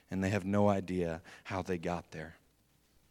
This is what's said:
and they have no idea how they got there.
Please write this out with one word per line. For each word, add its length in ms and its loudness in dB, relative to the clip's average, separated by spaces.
and 80 0
they 80 4
have 140 0
no 240 4
idea 540 0
how 160 -4
they 160 -2
got 340 -4
there. 240 -12